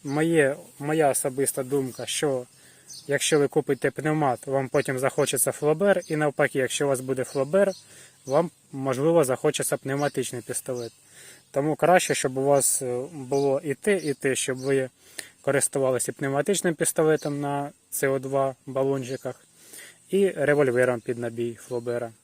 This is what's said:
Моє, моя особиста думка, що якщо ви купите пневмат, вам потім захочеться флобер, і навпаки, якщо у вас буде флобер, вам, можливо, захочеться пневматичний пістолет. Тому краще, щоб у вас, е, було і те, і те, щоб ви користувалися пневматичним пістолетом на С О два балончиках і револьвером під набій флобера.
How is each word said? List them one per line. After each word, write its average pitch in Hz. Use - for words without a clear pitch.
Моє, 151
моя 147
особиста 131
думка, 127
що 131
якщо 143
ви 143
купите 143
пневмат, 147
вам 135
потім 139
захочеться 135
флобер, 175
і 156
навпаки, 147
якщо 131
у -
вас 131
буде 131
флобер, 175
вам, 156
можливо, 139
захочеться 135
пневматичний 135
пістолет. 120
Тому 143
краще, 170
щоб 131
у 135
вас, 139
е, 123
було 139
і 139
те, 202
і 151
те, 135
щоб 131
ви 131
користувалися 135
пневматичним 147
пістолетом 156
на 143
С -
О 135
два 135
балончиках 135
і 196
револьвером 127
під 120
набій 117
флобера. 120